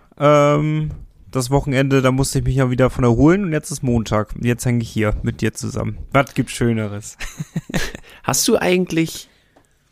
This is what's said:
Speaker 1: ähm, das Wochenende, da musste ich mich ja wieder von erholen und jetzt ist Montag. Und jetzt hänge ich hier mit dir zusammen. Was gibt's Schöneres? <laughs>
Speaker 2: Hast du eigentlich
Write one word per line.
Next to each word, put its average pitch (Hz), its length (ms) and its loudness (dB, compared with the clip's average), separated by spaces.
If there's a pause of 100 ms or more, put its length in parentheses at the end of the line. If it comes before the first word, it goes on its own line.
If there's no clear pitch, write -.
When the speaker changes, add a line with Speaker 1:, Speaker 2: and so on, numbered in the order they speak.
(180)
Speaker 1:
ähm, 147 760 2 (400)
das 131 200 -4
Wochenende, 135 500 2
da 127 100 4
musste 135 280 0
ich 123 60 -4
mich 131 100 0
ja 135 160 2
wieder 127 180 2
von - 140 -2
erholen 139 400 4
und 170 80 -2
jetzt 151 200 -4
ist 139 120 -8
Montag. 113 520 0
Und - 100 -6
jetzt 120 200 0
hänge 120 160 0
ich 110 80 -8
hier 107 340 0
mit 120 180 -4
dir 110 120 -2
zusammen. 110 440 -8 (140)
Was 139 220 2
gibt's 127 200 -4
Schöneres? 110 640 -4 (540)
<laughs> - 520 -8
Speaker 2:
Hast - 240 -2
du 226 100 2
eigentlich 175 720 -2 (600)